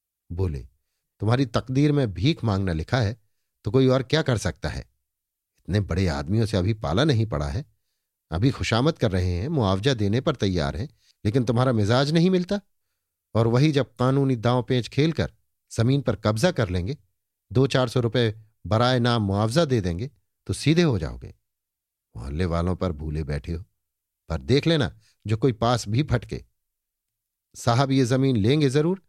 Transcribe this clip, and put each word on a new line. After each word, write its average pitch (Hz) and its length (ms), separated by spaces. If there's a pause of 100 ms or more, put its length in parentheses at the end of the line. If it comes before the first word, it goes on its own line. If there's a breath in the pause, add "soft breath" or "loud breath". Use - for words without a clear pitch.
(320)
बोले, 82 360 (520)
"तुम्हारी 123 260
तकदीर 135 460
में 131 200
भीख 113 320
मांगना 98 280
लिखा 82 280
है, 110 200 (440)
तो 107 60
कोई 131 160
और 127 160
क्या 151 200
कर 123 160
सकता - 300
है? 64 120 (800)
इतने 95 220
बड़े 90 260
आदमियों 82 400
से 104 100
अभी 95 180
पाला 90 300
नहीं 113 220
पड़ा 73 220
है, 98 160 (640)
अभी 101 200
खुशामद 123 480
कर 113 120
रहे 90 240
हैं, 95 140
मुआवजा 117 460
देने 107 260
पर 147 160
तैयार 87 400
हैं, 120 120 (360 soft breath)
लेकिन 113 200
तुम्हारा 127 280
मिजाज 120 380
नहीं 170 200
मिलता। 185 300 (720)
और 113 120
वही 131 260
जब 135 240
कानूनी 135 400
दांव 120 260
पेंच 123 260
खेलकर 143 440 (400)
जमीन 127 300
पर 107 140
कब्जा 110 360
कर 110 160
लेंगे, 92 300 (540)
दो 127 140
चार 127 220
सौ 127 120
रुपए 117 440 (220)
बराए 120 320
नाम 120 240
मुआवजा 110 420
दे 127 160
देंगे, 90 300 (360)
तो 98 60
सीधे 160 300
हो 131 160
जाओगे। 64 360 (840)
मोहल्ले 69 280
वालों 85 320
पर 90 160
भूले 76 320
बैठे 71 280
हो, 87 120 (640)
पर 78 120
देख 127 260
लेना 147 320 (280 soft breath)
जो 110 100
कोई 131 160
पास 117 360
भी 113 140
फटके। - 420 (1120)
साहब 131 340
ये 135 140
जमीन 131 320
लेंगे 131 340
जरूर, 160 380